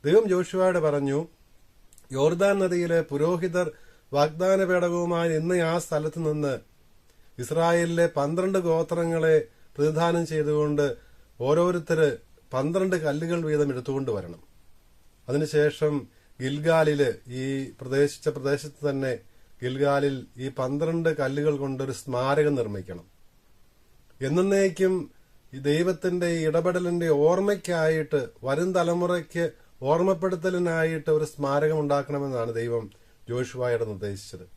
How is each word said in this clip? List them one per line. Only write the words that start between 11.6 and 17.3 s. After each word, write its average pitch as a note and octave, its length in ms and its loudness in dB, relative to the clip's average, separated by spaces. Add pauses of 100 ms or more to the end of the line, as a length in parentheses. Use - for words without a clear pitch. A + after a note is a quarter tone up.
പന്ത്രണ്ട് F3 420 0
കല്ലുകൾ D#3+ 460 -2
വീതം D3 280 0
എടുത്തുകൊണ്ട് C3 420 -4
വരണം." F2 320 -8 (840)
അതിനുശേഷം D3 760 0 (340)
ഗിൽഗാലില്, D3 720 2 (140)
ഈ C3+ 440 -6 (100)